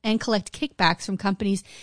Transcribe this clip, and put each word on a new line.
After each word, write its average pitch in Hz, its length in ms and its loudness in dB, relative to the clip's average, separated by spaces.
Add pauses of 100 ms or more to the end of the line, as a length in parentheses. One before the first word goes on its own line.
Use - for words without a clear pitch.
and 220 160 2
collect 220 320 0
kickbacks 180 520 0
from 190 120 -2
companies 196 480 0 (180)